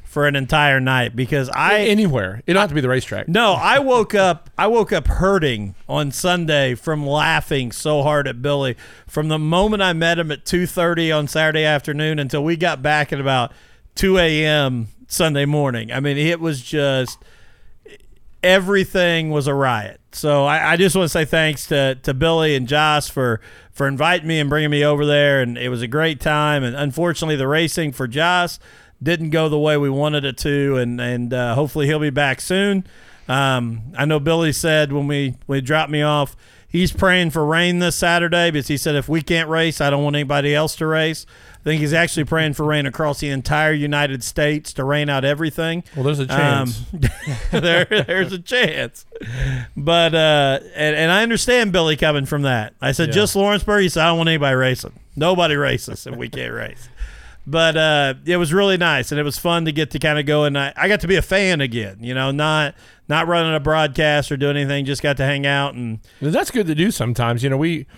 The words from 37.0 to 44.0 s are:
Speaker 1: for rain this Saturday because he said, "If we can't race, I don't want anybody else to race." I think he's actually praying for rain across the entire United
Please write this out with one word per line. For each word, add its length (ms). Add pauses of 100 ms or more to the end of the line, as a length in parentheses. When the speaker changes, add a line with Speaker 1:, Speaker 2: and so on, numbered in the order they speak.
Speaker 1:
for 140
rain 340
this 160
Saturday 560
because 180
he 80
said, 180
"If 140
we 120
can't 280
race, 320
I 80
don't 140
want 120
anybody 400
else 220
to 100
race." 380 (340)
I 120
think 100
he's 100
actually 320
praying 300
for 120
rain 200
across 340
the 100
entire 440
United 500